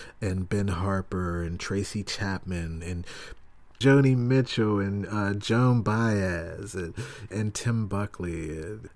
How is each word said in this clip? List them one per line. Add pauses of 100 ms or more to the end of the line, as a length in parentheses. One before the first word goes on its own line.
(200)
and
Ben
Harper
and
Tracy
Chapman
and (760)
Joni
Mitchell
and,
uh,
Joan
Baez
and, (340)
and
Tim
Buckley.
And